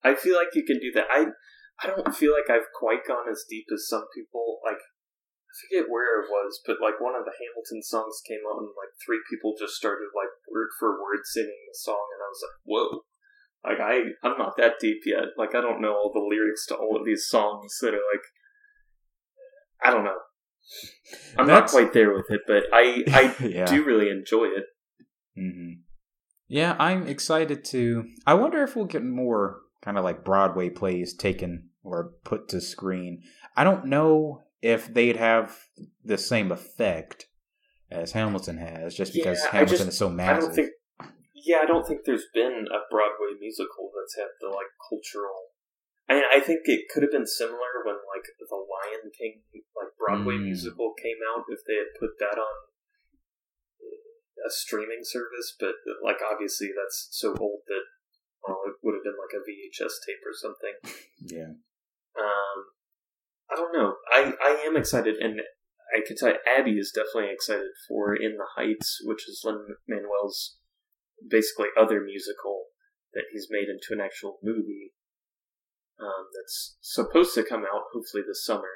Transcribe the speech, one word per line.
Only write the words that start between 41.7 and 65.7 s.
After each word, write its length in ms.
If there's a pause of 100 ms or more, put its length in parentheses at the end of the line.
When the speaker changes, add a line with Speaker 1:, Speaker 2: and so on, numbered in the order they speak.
Speaker 1:
think 180
there's 300
been 340
a 220
Broadway 480
musical 580
that's 180
had 140 (100)
the, 100
like, 200 (180)
cultural, 600 (580)
I, 300
I 20
think 260
it 280
could 80
have 100
been 140
similar 580
when, 120 (180)
like, 240
The 160
Lion 640
King, 240 (340)
like, 220
Broadway 380
Speaker 2:
Mm. 80 (100)
Speaker 1:
musical 480
came 160 (160)
out, 160
if 160
they 160
had 180
put 200
that 180
on 180 (1900)
a 40
streaming 540
service, 540
but, 180 (280)
like, 140 (120)
obviously 460
that's 360
so 280
old 280
that, 160 (600)
well, 200
it 80 (100)
would 120
have 80
been, 120
like, 160
a 140
V 240
H 100
S 260
tape 200
or 80
something. 400 (480)
Speaker 2:
Yeah. 320 (680)
Speaker 1:
Um, 380 (920)
I 60
don't 160
know. 240 (160)
I, 220 (100)
I 240
am 80
excited, 400
and 240 (560)